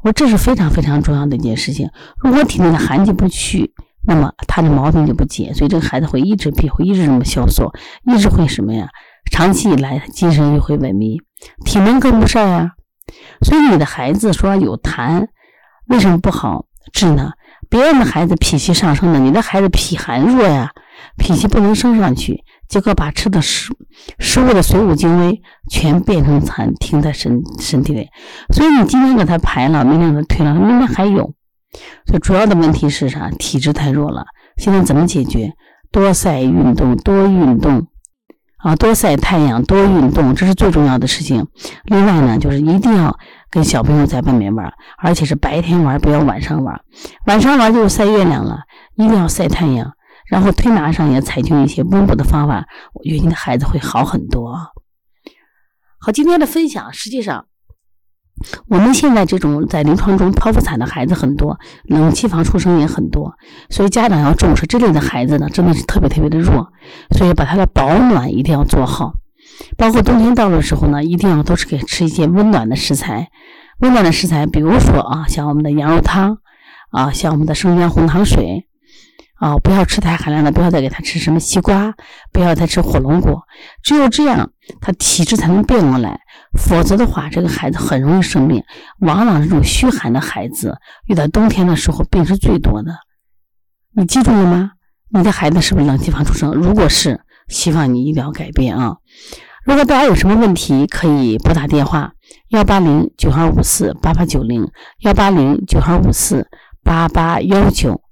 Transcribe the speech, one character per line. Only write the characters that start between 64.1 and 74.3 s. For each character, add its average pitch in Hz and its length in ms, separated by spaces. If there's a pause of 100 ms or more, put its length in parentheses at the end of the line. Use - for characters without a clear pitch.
要 147 120
重 165 240
视 160 100
这 240 120
类 226 120
的 151 100
孩 131 260
子 147 100
呢， 147 140
真 175 160
的 165 80
是 117 80
特 - 180
别 147 80
特 160 140
别 151 80
的 160 80
弱， 170 340 (380)
所 190 160
以 175 80
把 143 100
他 165 120
的 190 100
保 147 320
暖 202 360
一 123 80
定 156 120
要 143 100
做 131 220
好。 - 260 (640)
包 226 160
括 233 80
冬 233 180
天 233 160
到 226 140
的 160 140
时 - 120
候 147 120
呢， 143 180
一 170 100
定 190 140
要 151 140
多 175 120
吃， - 120
给 147 120
吃 - 280
一 - 20
些 156 180
温 208 240
暖 117 200
的 131 40
食 - 220
材。 151 320 (520)
温 254 120
暖 233 100
的 170 80
食 - 160
材， 156 200